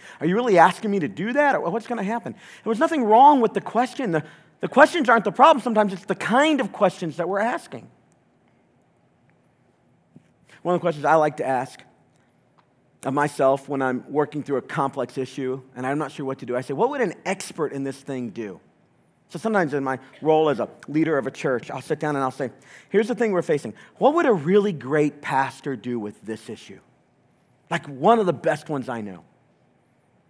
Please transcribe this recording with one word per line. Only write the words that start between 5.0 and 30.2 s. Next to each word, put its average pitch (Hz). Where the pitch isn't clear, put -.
aren't 226
the 202
problem. 294
Sometimes 214
it's 180
the 185
kind 285
of 202
questions 170
that 170
we're 196
asking. 208
One 175
of 175
the -
questions 151
I 147
like 151
to 127
ask 131
of 131
myself 139
when 139
I'm 127
working 147
through 139
a 117
complex 135
issue 131
and 127
I'm 143
not 147
sure 147
what 131
to 117
do, 120
I 127
say, 139
"What 202
would 285
an 185
expert 180
in 139
this 135
thing 127
do?" 101
So -
sometimes 180
in 139
my 131
role 156
as 123
a 110
leader 151
of 117
a -
church, 127
I'll 131
sit 151
down 151
and 135
I'll 131
say, 127
"Here's 208
the 247
thing 220
we're 175
facing. 139
What 269
would 359
a 254
really 196
great 147
pastor 135
do 120
with 104
this 110
issue? 98
Like, 165
one 147
of 214
the 175
best 147
ones 135
I 117
know." 95